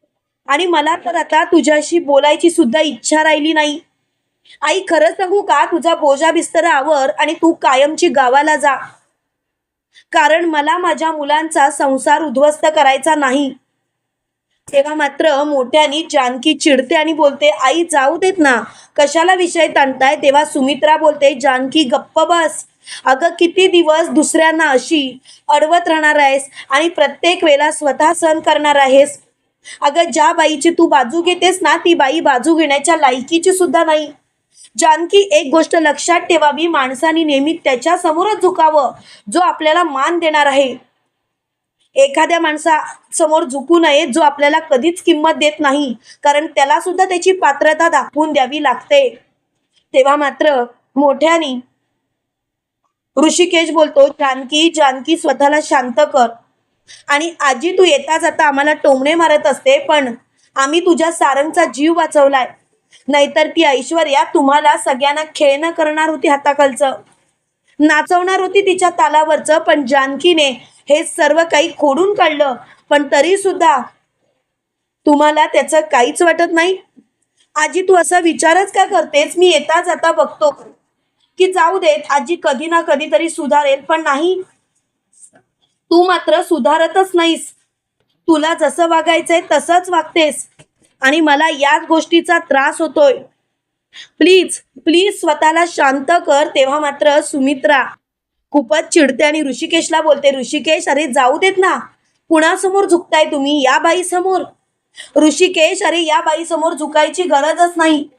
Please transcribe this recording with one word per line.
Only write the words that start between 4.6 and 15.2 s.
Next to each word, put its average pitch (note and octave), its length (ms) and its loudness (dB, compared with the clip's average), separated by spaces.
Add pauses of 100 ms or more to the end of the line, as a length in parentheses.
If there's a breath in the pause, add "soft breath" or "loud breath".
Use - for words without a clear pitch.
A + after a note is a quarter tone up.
आई, D#4+ 260 -2
खरं D#4+ 220 2
सांगू F#4+ 320 -2
का, D#4+ 220 0
तुझा E4+ 300 -2
बोजा D4+ 360 0
बिस्तर E4 340 -2
आवर D4 460 0
आणि D4+ 240 -2
तू E4 180 2
कायमची D4+ 560 0
गावाला C#4 480 2
जा, C#4 180 0 (1400 soft breath)
कारण D#4+ 320 2
मला D#4 340 -2
माझ्या D#4+ 340 -2
मुलांचा D4+ 580 0
संसार D4 520 0
उद्ध्वस्त D4 440 0 (100)
करायचा C#4+ 380 2
नाही." C#4 400 -2 (1160)
तेव्हा C#4+ 220 0
मात्र D4 500 0